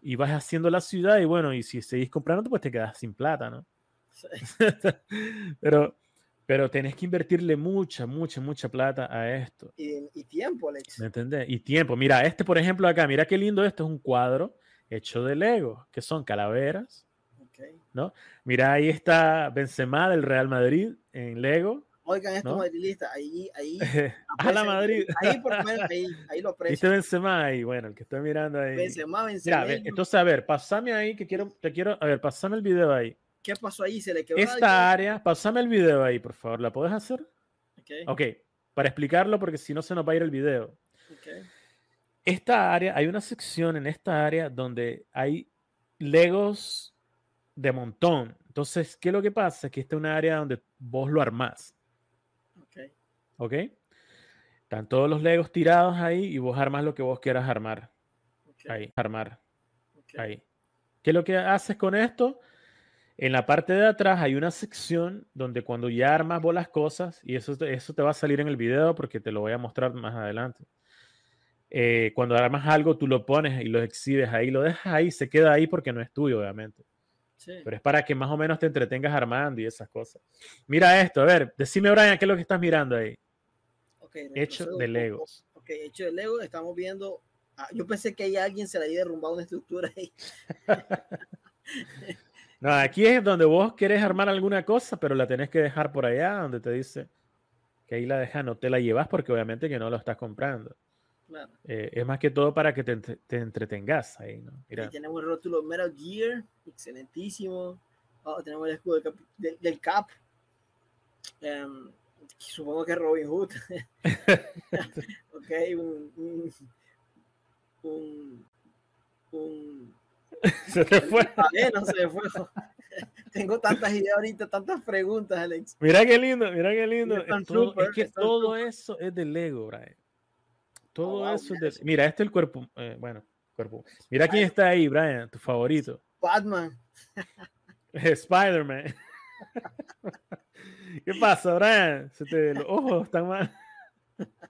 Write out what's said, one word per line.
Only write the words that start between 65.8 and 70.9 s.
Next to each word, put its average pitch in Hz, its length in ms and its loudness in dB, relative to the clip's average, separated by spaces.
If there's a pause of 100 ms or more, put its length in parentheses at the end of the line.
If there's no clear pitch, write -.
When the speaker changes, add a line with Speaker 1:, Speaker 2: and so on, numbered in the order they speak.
Speaker 1:
ya 123 240 4
armas 160 280 0
vos 170 120 2
las 170 140 -2
cosas, 156 560 -4
y 123 140 -6
eso 139 180 -6
te, 139 180 -4
eso 131 200 -10
te 151 80 -2
va 143 80 4
a 151 40 2
salir 143 280 2
en 143 80 -2
el 139 80 -2
video 135 360 2
porque 135 280 -6
te 110 100 -6
lo 107 80 -4
voy 107 140 -2
a 120 40 -4
mostrar 123 360 -4
más 113 220 -8
adelante. 113 500 -8 (1040)